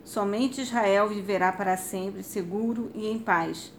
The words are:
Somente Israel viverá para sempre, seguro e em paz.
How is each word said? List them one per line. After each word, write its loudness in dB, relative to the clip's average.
Somente 0
Israel 4
viverá 2
para 0
sempre, -6
seguro -2
e -4
em -2
paz. 0